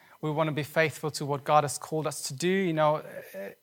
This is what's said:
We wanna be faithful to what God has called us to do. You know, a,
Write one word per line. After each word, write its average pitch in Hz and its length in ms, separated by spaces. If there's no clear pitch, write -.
We 156 100
wanna 156 200
be 147 120
faithful 156 480
to - 140
what 139 200
God 151 180
has 135 140
called 156 300
us 143 160
to - 100
do. 160 160
You 190 240
know, 156 300
a, 196 300